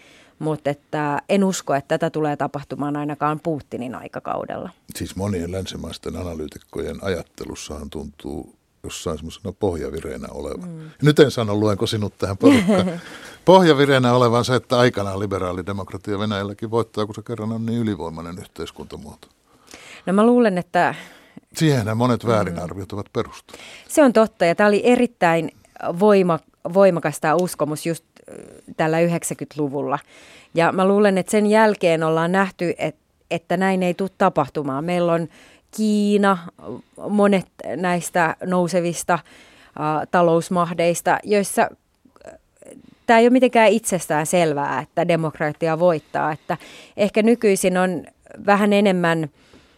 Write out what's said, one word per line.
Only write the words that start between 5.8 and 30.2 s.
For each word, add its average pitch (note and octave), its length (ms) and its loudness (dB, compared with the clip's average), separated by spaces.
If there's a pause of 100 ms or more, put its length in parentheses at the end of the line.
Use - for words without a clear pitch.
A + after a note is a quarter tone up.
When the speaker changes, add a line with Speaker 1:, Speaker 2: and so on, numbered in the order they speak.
Speaker 2:
analyytikkojen D#2+ 840 -10
ajattelussahan D2+ 880 -10
tuntuu D2 680 -12 (280)
jossain - 340 -8
semmoisena E2 420 -12
pohjavireenä D2+ 720 -6
olevan. C#2+ 380 -12
Mm. D#3+ 200 -16 (120)
Nyt D3 180 4
en C#3+ 120 8
sano, G#2+ 240 -4
luenko G#2 320 0
sinut G#2 300 -6
tähän G2 200 -4
porukkaan. F#3 640 2 (200)
<laughs> - 240 -18
Pohjavireenä C#3+ 680 6
olevan A#2+ 320 4
se, B2+ 100 0
että B2 240 0
aikanaan G2+ 400 2
liberaalidemokratia F#2+ 1000 -6
Venäjälläkin G#2 520 -6
voittaa, A2 340 -2
kun G#2 100 -14
se A2 60 -14
kerran A2 300 -8
on A2+ 140 -6
niin A#2 160 -4
ylivoimainen E2+ 580 -6
yhteiskuntamuoto. - 880 -16 (760)
Speaker 1:
No F3+ 80 -2
mä G#3 120 4
luulen, A#3 320 4
että E3 380 0 (640)
Speaker 2:
Siihenhän A#2+ 400 2
monet A#2+ 260 0
Speaker 1:
Mm. A2+ 60 -2
Speaker 2:
väärinarviot F#2 640 -2
ovat G2+ 200 -8
perustuneet. - 520 -10 (220)
Speaker 1:
Se D#4 160 4
on B3 100 6
totta, A3 320 2
ja E3+ 100 2
tää G#3 120 2
oli G#3 180 2
erittäin G3+ 680 2 (480)
voima-, F#3+ 400 4 (340)
voimakas F3 460 2
tää D#3 160 0
uskomus D#3 500 -4
just, E3 180 -6 (260)
äh, - 60 -18 (420)
tällä D#3+ 220 0
yhdeksänkymmentäluvulla. C#3+ 1000 -2 (540)